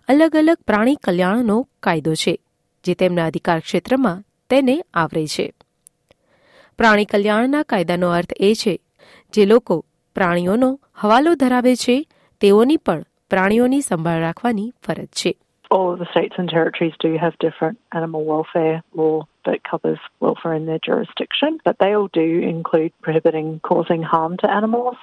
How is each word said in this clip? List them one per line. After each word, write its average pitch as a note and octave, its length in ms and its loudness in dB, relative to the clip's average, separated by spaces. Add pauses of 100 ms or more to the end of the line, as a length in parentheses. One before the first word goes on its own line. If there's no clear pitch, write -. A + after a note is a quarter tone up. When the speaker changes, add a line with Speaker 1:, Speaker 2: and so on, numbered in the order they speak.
Speaker 1:
અલગ D#4 280 4
અલગ D#4 300 4
પ્રાણી A3 280 2
કલ્યાણનો G#3 760 0 (140)
કાયદો D#3+ 320 0
છે, - 240 -2 (460)
જે F3+ 100 0
તેમના F3+ 320 0
અધિકાર E3 340 -2
ક્ષેત્રમાં G3+ 640 -2 (260)
તેને C4+ 340 2 (100)
આવરે D#3+ 320 -2
છે. - 260 -6 (1300)
પ્રાણી G#3+ 260 4
કલ્યાણના A3 580 0
કાયદાનો F3 480 0
અર્થ F3 260 -2
એ G#3 180 2
છે, - 260 -4 (520)
જે G#3 140 4
લોકો G#3 380 2 (300)
પ્રાણીઓનો G3 640 0 (140)
હવાલો C4 400 4
ધરાવે B3+ 420 2
છે, B3+ 320 -2 (320)
તેઓની A3 360 6
પણ E3 280 -2 (260)
પ્રાણીઓની A3+ 500 2
સંભાળ E3 400 -2
રાખવાની G#3 520 -4 (140)
ફરજ D#3+ 200 -8
છે. - 300 -4 (380)
Speaker 2:
All F3+ 240 0
the E3+ 80 -8
states - 340 -2
and F3 80 -2
territories E3 460 -2 (120)
do D#3+ 60 2
have D#3+ 200 -2 (120)
different D#3+ 320 -2 (200)
animal D#3+ 280 -4
welfare D#3+ 580 -2 (140)
law D#3 180 2 (340)
that - 100 -2 (120)
covers D#3+ 320 -4 (200)
welfare D#3+ 320 -2
in D#3 100 -4
their D#3+ 160 -6 (100)
jurisdiction, - 640 -2
but A#3 280 -2
they G3 80 2
all G#3 240 0
do E3 140 2 (220)
include E3 420 -2 (140)
prohibiting D#3 420 0 (220)
causing E3+ 340 0
harm E3 320 -2
to G3+ 140 -2
animals, A3+ 520 -2